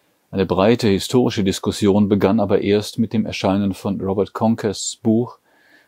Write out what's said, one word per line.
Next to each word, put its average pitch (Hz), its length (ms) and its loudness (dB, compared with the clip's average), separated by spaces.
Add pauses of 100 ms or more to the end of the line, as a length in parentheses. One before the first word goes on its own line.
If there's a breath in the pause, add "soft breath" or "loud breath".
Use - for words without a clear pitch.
(300)
Eine 95 160 -2
breite 101 420 2
historische 110 560 0
Diskussion 98 640 0
begann 101 320 2
aber 101 220 0
erst 104 360 -2
mit 113 140 -2
dem 110 140 -2
Erscheinen 101 480 -2
von 92 260 -6
Robert 95 320 -2
Conquests 113 640 -2
Buch 117 420 0 (500 soft breath)